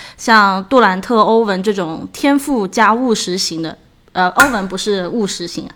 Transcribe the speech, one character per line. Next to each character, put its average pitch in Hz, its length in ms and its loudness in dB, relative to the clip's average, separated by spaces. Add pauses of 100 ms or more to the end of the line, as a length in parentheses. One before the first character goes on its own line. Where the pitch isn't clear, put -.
(180)
像 202 480 2
杜 254 160 4
兰 190 180 2
特、 220 220 0
欧 226 220 4
文 190 200 -2
这 214 100 0
种 170 380 -6
天 285 260 0
赋 269 300 -2
加 208 260 2
务 240 220 0
实 185 220 -4
型 165 240 -4
的。 160 160 -8 (380)
呃， 180 140 2
欧 254 220 2
文 202 180 -2
不 185 80 -6
是 190 320 -2
务 208 180 -2
实 175 180 -8
型， 170 300 -10